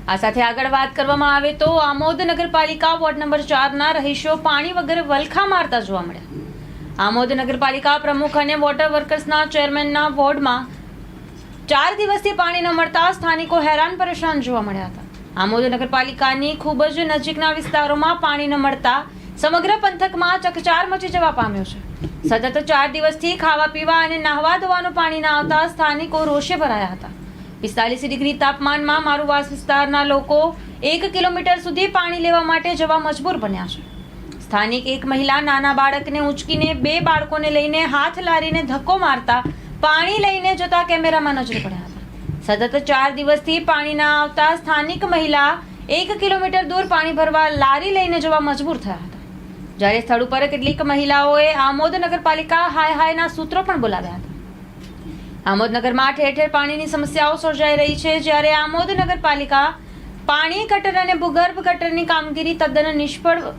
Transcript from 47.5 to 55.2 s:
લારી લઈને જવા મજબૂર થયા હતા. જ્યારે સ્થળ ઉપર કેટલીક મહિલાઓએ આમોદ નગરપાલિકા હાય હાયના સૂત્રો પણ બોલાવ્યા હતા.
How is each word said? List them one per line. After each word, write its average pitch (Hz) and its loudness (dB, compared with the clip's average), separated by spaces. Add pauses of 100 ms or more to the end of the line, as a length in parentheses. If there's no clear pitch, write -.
લારી 285 2
લઈને 349 2
જવા 311 2
મજબૂર 285 -2
થયા 180 -8
હતા. - -14 (540)
જ્યારે 214 2
સ્થળ 247 2
ઉપર 262 2
કેટલીક 285 -2
મહિલાઓએ 285 4 (120)
આમોદ 302 2
નગરપાલિકા 330 2
હાય 311 2
હાયના 320 2
સૂત્રો 349 -2
પણ 370 -2
બોલાવ્યા 180 -2
હતા. - -12 (1120)